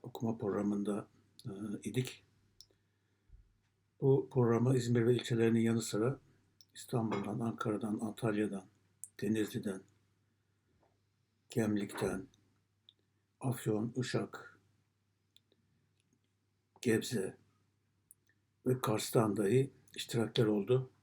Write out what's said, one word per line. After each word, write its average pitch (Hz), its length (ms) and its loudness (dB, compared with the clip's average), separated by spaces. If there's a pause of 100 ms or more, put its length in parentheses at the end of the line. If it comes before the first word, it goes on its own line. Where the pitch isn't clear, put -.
okuma 113 340 -4
programında, 101 680 -2 (380)
e, 98 60 -6 (320)
idik. - 420 -4 (1800)
Bu 139 300 4
programı 120 460 4
İzmir 117 280 2
ve 123 80 6
ilçelerinin 113 460 2
yanı 113 220 2
sıra 117 380 -2 (560)
İstanbul'dan, 107 640 -2
Ankara'dan, 107 600 -2
Antalya'dan, 104 680 -2 (560)
Denizli'den, 104 600 -2 (1700)
Gemlik'ten, 101 760 -2 (1120)
Afyon, 113 560 -2
Uşak, - 640 -6 (2250)
Gebze 110 560 0 (1300)
ve 127 160 2
Kars'tan 107 560 2
dahi 113 340 4 (240)
iştirakler 113 500 0
oldu. 107 460 0 (120)